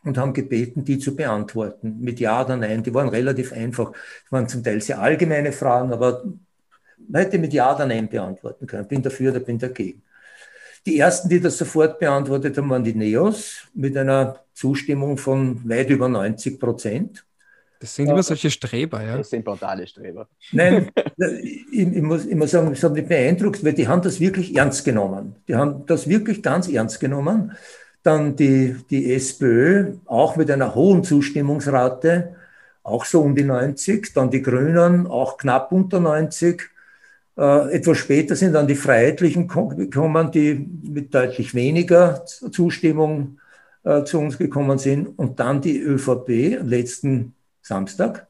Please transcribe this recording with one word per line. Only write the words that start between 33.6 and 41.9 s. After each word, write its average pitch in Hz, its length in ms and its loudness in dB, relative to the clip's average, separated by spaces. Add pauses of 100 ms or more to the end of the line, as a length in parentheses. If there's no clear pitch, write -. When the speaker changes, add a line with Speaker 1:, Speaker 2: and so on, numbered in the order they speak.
Speaker 1:
Dann 127 160 2
die 135 140 0
Grünen, 170 640 4
auch - 300 -4
knapp 131 340 0
unter 185 280 2
neunzig. 165 720 0 (680)
Äh, 143 380 4
etwas 165 220 4
später 143 380 2
sind 180 180 2
dann 147 140 4
die 139 80 2
Freiheitlichen 151 720 2
ko-, 165 220 -2
gekommen, 151 600 0
die 147 340 2 (180)
mit 143 300 -8
deutlich 127 420 0
weniger 170 680 4